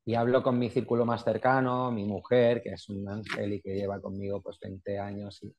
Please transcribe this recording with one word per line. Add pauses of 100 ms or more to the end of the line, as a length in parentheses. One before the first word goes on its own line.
Y
hablo
con
mi
círculo
más
cercano,
mi
mujer,
que
es
un
ángel
y
que
lleva
conmigo,
pues,
veinte
años
y